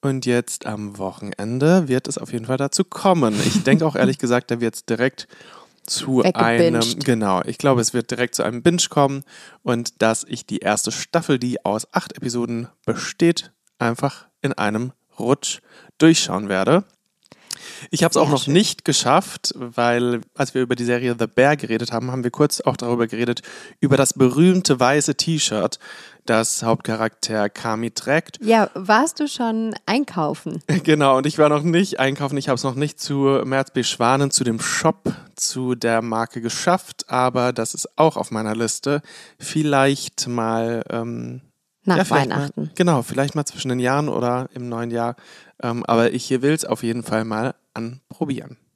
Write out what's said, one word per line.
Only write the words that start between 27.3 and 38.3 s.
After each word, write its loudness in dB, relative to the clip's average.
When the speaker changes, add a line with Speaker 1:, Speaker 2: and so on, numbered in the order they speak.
Speaker 1:
Kami -4
trägt. -2
Speaker 2:
Ja, 4
warst 2
du -2
schon -4
einkaufen? -4
Speaker 1:
<laughs> 0
Genau, 6
und 2
ich -2
war 6
noch 2
nicht 2
einkaufen, 0
ich -4
hab's 0
noch -2
nicht -4
zu 2
Merz 0
B. 0
Schwanen, 2
zu 0
dem 0
Shop, -2
zu -2
der 0
Marke -4
geschafft, -2
aber 0
das -4
ist -10
auch 4
auf -6